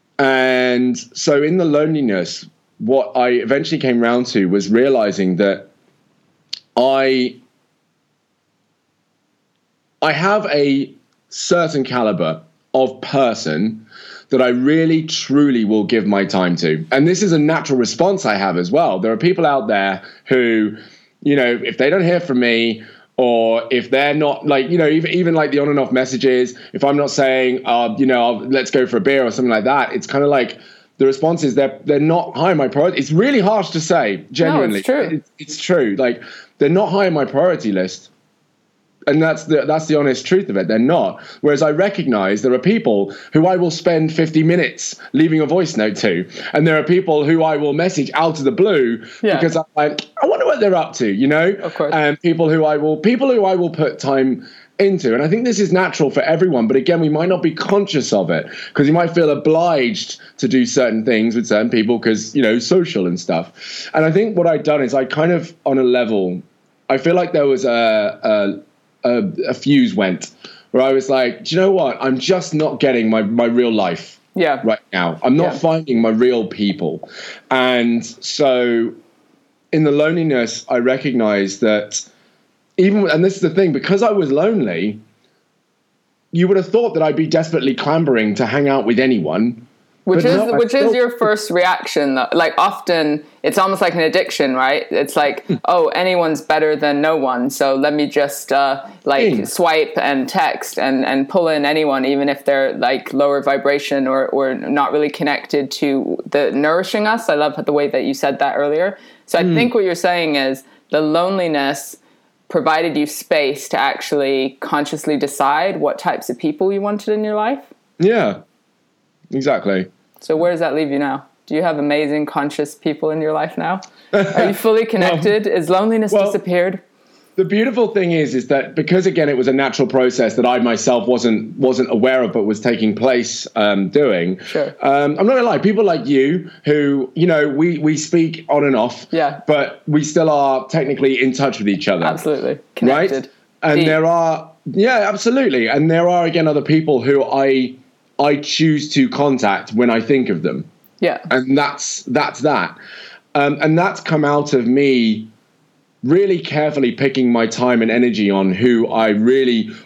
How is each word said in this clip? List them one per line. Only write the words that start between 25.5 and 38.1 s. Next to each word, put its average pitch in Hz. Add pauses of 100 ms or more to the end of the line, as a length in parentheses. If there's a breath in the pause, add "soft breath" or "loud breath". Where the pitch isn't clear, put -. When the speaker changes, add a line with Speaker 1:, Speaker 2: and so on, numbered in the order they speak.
Speaker 1:
the 143
on 147
and 143
off 127
messages, 127 (160 loud breath)
if -
I'm 143
not 143
saying, 131
uh, 117
you 139
know, 127
I'll, 117
let's 131
go 127
for 120
a 101
beer 135
or 113
something 123
like 107
that, 131
it's -
kinda 143
like 131 (400 loud breath)
the 135
response 156
is 123
they're, 135
they're 143
not 160
high 165
on 160
my 135
priority. 143
It's 143
really 233
harsh 196
to 165
say, 123
genuinely. 139
Speaker 2:
No, 98
it's -
true. 262
Speaker 1:
It's, -
it's -
true. 131
Like, 120 (360 loud breath)
they're 143
not 180
high 190
on 175
my 143
priority 143
list. 92 (1000)